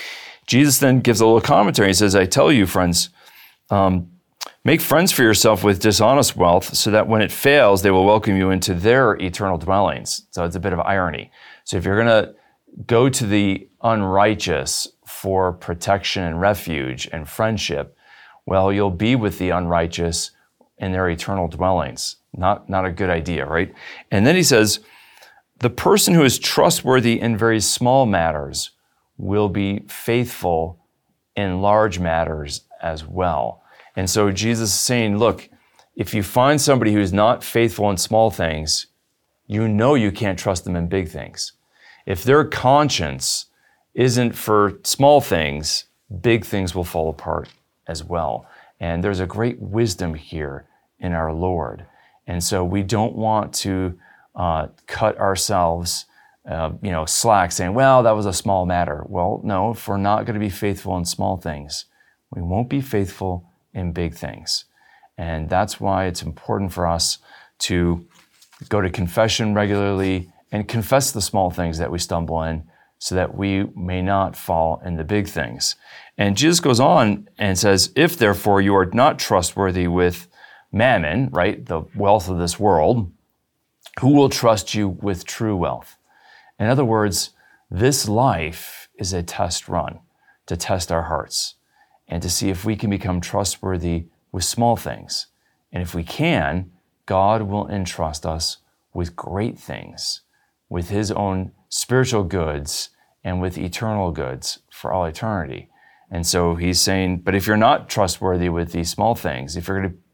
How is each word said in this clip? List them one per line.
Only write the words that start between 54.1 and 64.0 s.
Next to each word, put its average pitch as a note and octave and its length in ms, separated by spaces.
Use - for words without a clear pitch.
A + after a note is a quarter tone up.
uh, E2 320
cut - 320
ourselves, F2 880
uh, D#2+ 220
you G#2 100
know, D#2+ 140
slack F#2+ 460
saying, F#2 240
"Well, C3 260
that A2+ 140
was G#2+ 100
a F#2+ 80
small F#2+ 320
matter." F2 420
Well, F#2+ 360
no, G#2 280
if - 160
we're G2 100
not G#2 280
gonna A2 140
be G#2 100
faithful F#2+ 480
in F2 80
small F#2+ 320
things, D2 480
we - 80
won't F#2+ 280
be C#3+ 120
faithful F#2+ 640
in F2 200
big E2+ 220